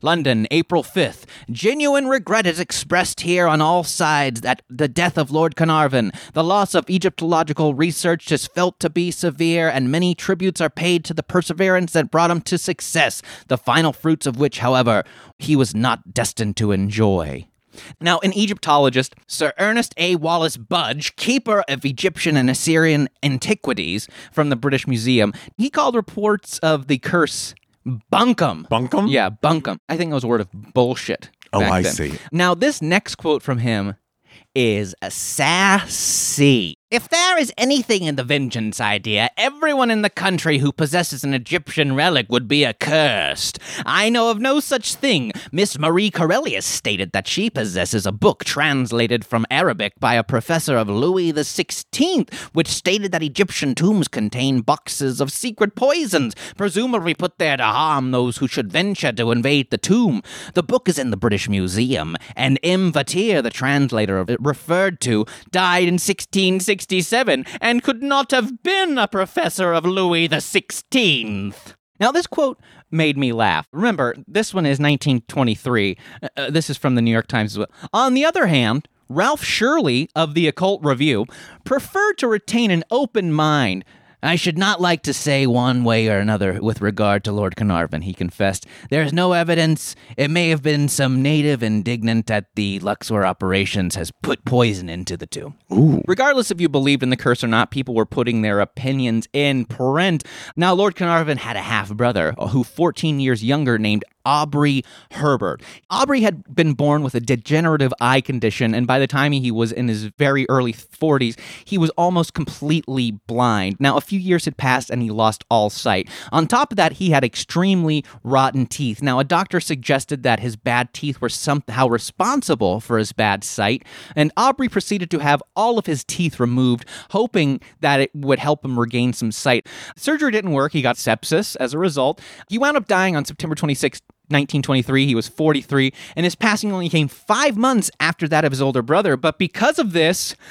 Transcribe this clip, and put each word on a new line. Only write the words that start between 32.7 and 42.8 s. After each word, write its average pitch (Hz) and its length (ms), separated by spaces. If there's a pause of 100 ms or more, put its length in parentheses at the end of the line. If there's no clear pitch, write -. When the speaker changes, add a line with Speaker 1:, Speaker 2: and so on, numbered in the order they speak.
Speaker 1:
next 170 360
quote 151 260
from 127 160
him 107 380 (580)
is 104 400 (140)
sassy. 147 1700 (120)
"If 226 200
there 349 280
is 277 220
anything 233 460
in 151 100
the 135 80
vengeance 120 580
idea, 104 560
everyone 269 540
in 214 120
the 208 60
country 165 500
who 139 120
possesses 156 540
an 139 100
Egyptian 139 600
relic 147 340
would 123 160
be 143 180
accursed. 117 960 (260)